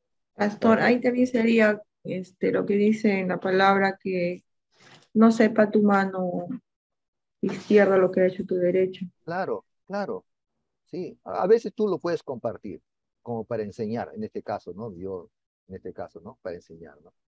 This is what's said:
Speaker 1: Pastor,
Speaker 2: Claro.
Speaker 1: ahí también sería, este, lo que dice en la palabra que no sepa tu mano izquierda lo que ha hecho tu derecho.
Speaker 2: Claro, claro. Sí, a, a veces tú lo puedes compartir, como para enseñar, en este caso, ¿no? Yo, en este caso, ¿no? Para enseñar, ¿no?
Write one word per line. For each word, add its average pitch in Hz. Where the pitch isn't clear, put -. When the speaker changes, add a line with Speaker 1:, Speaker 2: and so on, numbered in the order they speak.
Speaker 1:
Pastor, 208
Speaker 2:
Claro. -
Speaker 1:
ahí 247
también 247
sería, 220
este, 185
lo 185
que 202
dice 208
en 185
la 180
palabra 196
que 180
no 226
sepa 214
tu 214
mano 185
izquierda 196
lo 180
que 185
ha 185
hecho 185
tu -
derecho. 185
Speaker 2:
Claro, 160
claro. 185
Sí, 170
a, -
a 180
veces 220
tú 214
lo 175
puedes 165
compartir, 104
como 113
para 110
enseñar, 104
en 107
este 104
caso, 98
¿no? 107
Yo, 90
en 95
este 90
caso, 87
¿no? 87
Para 87
enseñar, 82
¿no? -